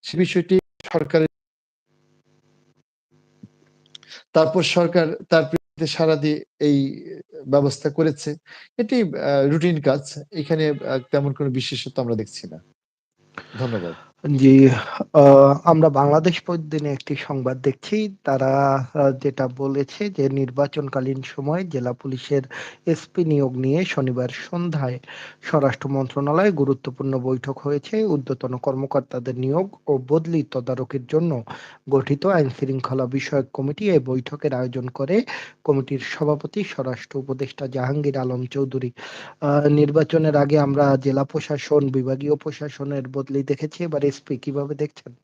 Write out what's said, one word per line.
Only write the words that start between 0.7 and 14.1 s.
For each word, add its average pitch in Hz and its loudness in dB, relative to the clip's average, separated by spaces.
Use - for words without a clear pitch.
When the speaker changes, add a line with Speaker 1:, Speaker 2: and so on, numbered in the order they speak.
Speaker 1:
সরকারের 160 2
তারপর 160 2
সরকার 170 2
তার 160 0
প্রেক্ষিতে 156 -6
সাড়া 160 0
দিয়ে 151 -2
এই 139 0
ব্যবস্থা 139 2
করেছে। 151 -2
এটি 240 0
আ, 143 0
রুটিন 160 2
কাজ। 139 0
এখানে 156 -2
আ, 131 -4
তেমন 143 0
কোনো 143 -2
বিশেষত্ব 127 -6
আমরা 117 -2
দেখছি - -10
না। 80 -18
ধন্যবাদ। 104 -4